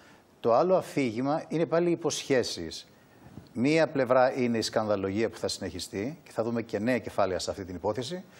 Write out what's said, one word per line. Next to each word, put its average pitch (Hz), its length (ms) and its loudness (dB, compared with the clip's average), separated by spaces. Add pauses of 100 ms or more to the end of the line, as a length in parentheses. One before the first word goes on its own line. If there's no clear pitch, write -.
(400)
Το 117 140 4
άλλο 175 220 6
αφήγημα 139 720 0
είναι 160 180 0
πάλι 170 260 2
υποσχέσεις. 127 960 -2 (640)
Μία 151 340 2
πλευρά 127 500 4
είναι 120 200 2
η 110 40 0
σκανδαλογία 104 680 0
που - 80 -16
θα 104 100 -4
συνεχιστεί 95 760 -6
και - 80 -20
θα 113 120 -2
δούμε 117 180 -2
και 110 180 -4
νέα 120 180 0
κεφάλαια 95 420 -2
σε - 120 -6
αυτή 95 140 -6
την 90 100 -10
υπόθεση. 127 480 -4 (160)